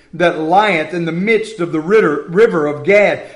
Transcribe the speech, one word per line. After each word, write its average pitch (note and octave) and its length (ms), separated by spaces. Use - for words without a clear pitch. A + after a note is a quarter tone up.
that D#3+ 280
lieth E3+ 520
in E3+ 140
the D#3+ 60
midst G#3+ 460
of D#3+ 140
the D#3+ 80
river, E3 480
river F3+ 380
of C#3+ 180
Gad, F#3+ 380